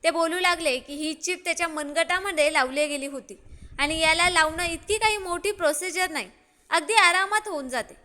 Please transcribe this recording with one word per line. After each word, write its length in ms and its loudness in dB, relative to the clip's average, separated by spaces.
ते 80 4
बोलू 280 0
लागले 400 2
की 160 -12
ही 180 -4
चिप 320 -6
त्याच्या 220 -2
मनगटामध्ये 840 0
लावली 340 2
गेली 200 -6
होती 300 -12
आणि 200 0
याला 300 4
लावणं 340 2
इतकी 340 -4
काही 200 2
मोठी 340 -4
प्रोसिजर 580 -2
नाही, 180 -6
अगदी 240 0
आरामात 540 4
होऊन 220 -8
जाते. 240 -6